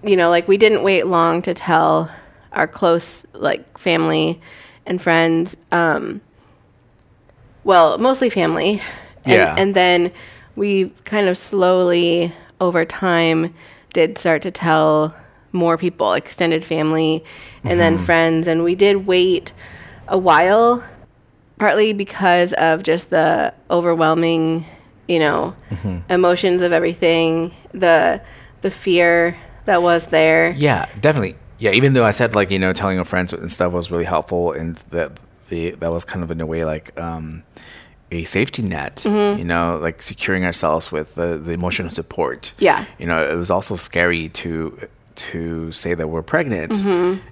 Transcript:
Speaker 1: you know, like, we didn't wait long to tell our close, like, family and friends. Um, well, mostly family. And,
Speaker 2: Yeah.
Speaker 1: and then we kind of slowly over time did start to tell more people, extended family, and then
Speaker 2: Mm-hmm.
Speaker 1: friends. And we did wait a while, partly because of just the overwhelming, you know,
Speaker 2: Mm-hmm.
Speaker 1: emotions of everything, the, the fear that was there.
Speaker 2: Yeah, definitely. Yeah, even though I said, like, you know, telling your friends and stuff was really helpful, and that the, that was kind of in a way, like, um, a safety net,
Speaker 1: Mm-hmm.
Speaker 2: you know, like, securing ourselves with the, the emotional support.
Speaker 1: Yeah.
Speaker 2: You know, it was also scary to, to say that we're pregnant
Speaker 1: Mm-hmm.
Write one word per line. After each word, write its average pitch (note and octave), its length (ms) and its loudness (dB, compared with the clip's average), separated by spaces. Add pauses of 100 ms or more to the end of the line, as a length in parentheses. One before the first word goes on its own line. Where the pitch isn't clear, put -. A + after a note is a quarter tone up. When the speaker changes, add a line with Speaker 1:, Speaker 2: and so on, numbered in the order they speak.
Speaker 1:
you G3+ 140 2
know, E3+ 140 4
like, E3+ 180 2
we G3 100 4
didn't A3 260 4
wait F#3 240 2
long E3+ 340 2
to F3 120 -4
tell D#3+ 560 0 (440)
our D#3 140 0
close, - 680 -2
like, - 440 -6
family D#3+ 640 -2 (460)
and F3+ 160 -6
friends. E3 560 0 (160)
Um, E3+ 480 -2 (1400)
well, E3+ 340 6
mostly C4 320 2
family. F3+ 520 0 (440)
And, B2+ 80 4
Speaker 2:
Yeah. F#2 240 4
Speaker 1:
and G3 180 0
then F3+ 360 4 (440)
we G3 340 0 (160)
kind G#3 220 0
of F3+ 100 0
slowly F3 920 2 (300)
over F3 240 0
time E3 680 0 (400)
did D#3+ 240 2
start D#3+ 260 0
to F#3 80 -6
tell D#3 640 2 (380)
more E3+ 260 0
people, E3+ 360 -2
extended E3 500 -2
family, D#3+ 600 -2 (400)
and F3 160 0
then E3 160 4
Speaker 2:
Mm-hmm. F3 100 -4
Speaker 1:
friends. E3 420 2
And E3 160 0
we E3+ 120 0
did G3 320 2
wait F3+ 440 0 (560)
a F#3+ 100 0
while, F#3+ 680 4 (760)
partly G#3+ 360 2
because F#3+ 600 0
of E3 300 2
just - 260 -2
the D#3+ 440 0 (160)
overwhelming, E3 960 0 (420)
you F3 120 0
know, D3 360 0 (160)
Speaker 2:
Mm-hmm. F2+ 400 -6
Speaker 1:
emotions F3+ 500 2
of F3 100 2
everything, E3 840 0 (200)
the, E3 480 2 (400)
the G3 100 -4
fear E3+ 640 2 (340)
that F3 120 2
was E3+ 260 2
there. D#3+ 500 2
Speaker 2:
Yeah, C3+ 280 0 (140)
definitely. B2 360 0 (240)
Yeah, G#2 120 0
even C3+ 220 4
though B2 120 4
I G#2 60 4
said, A2+ 240 0
like, G2+ 160 2
you F#2+ 80 0
know, F#2 140 0
telling G2 240 -2
your F2+ 80 -2
friends F2+ 280 -4
and E2+ 180 -10
stuff F2+ 220 -2
was F2 180 -4
really E2+ 140 -4
helpful, E2+ 480 -2
and E2 220 -8 (160)
that D#2 280 -6 (300)
the, E2+ 220 -6
that E2 200 -6
was E2+ 140 -6
kind F2+ 180 -8
of E2 80 -8
in E2 100 -8
a D#2+ 40 -6
way, E2 200 -6
like, D#2 340 -8
um, D#2+ 440 -12 (680)
a E2+ 120 -8
safety - 400 -2
net, E2 420 -8
Speaker 1:
Mm-hmm. G#3 340 0
Speaker 2:
you F2 60 -8
know, E2+ 360 -2
like, E2 200 -6
securing F#2 440 -6
ourselves E2 460 -2
with D#2 240 -8
the, E2+ 220 -4
the D#2+ 140 -10
emotional F2 400 -6
support. - 680 -8
Speaker 1:
Yeah. - 260 0 (120)
Speaker 2:
You - 100 -12
know, E2 140 0
it D2+ 140 -2
was F2 160 -4
also F#2+ 240 -2
scary F2 540 -4
to, D#2+ 580 -10 (280)
to E2 560 -10
say E2+ 240 -6
that D#2+ 120 -6
we're D#2+ 160 -6
pregnant A2+ 500 -2
Speaker 1:
Mm-hmm. F#3+ 460 0 (120)